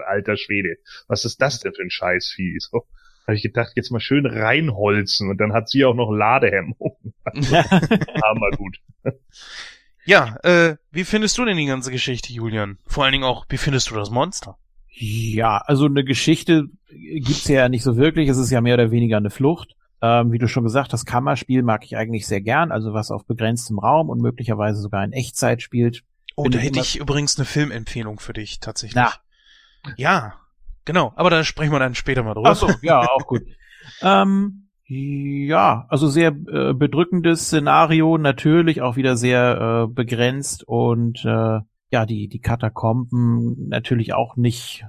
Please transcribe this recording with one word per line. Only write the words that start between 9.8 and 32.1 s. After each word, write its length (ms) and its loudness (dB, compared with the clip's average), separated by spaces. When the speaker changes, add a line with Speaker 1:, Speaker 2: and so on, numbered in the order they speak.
Speaker 3:
Ja, 380 6
äh, 340 4
wie 120 -4
findest 340 0
du 60 -2
denn 140 0
die 80 0
ganze 260 -4
Geschichte, 400 -6
Julian? 460 -4
Vor 160 0
allen 80 2
Dingen 140 -2
auch, 240 -2
wie 80 -4
findest 340 0
du 40 -6
das 140 -6
Monster? 480 -6
Speaker 2:
Ja, 760 -2
also 200 2
eine 200 2
Geschichte 600 2
gibt's 600 -4
ja 180 6
nicht 160 -2
so 140 2
wirklich. 320 4
Es 80 2
ist 120 0
ja 120 2
mehr 140 4
oder 160 4
weniger 260 2
eine 120 0
Flucht. 460 -2
Ähm, 300 4
wie 60 0
du 100 0
schon 160 0
gesagt 300 -2
hast, 120 -6
Kammerspiel 580 0
mag 200 0
ich 140 -10
eigentlich 300 -4
sehr 120 -2
gern, 320 0
also 220 -4
was 180 -4
auf 140 -8
begrenztem 540 -4
Raum 300 2
und 120 -4
möglicherweise 580 -2
sogar 240 -4
in 80 -6
Echtzeit 500 -2
spielt. 420 -2
Speaker 3:
Oh, 60 -2
Speaker 2:
Bin 100 2
Speaker 3:
da 60 0
Speaker 2:
ich 60 -2
Speaker 3:
hätte 120 -2
Speaker 2:
immer 60 -2
Speaker 3:
ich 160 -6
übrigens 380 -2
eine 80 -2
Filmempfehlung 760 -6
für 120 -12
dich, 280 -12
tatsächlich. 340 -10
Speaker 2:
Na. 160 4
Speaker 3:
Ja, 380 0
genau. 320 0
Aber 140 4
da 120 4
sprechen 300 -2
wir 60 2
dann 160 0
später 280 -2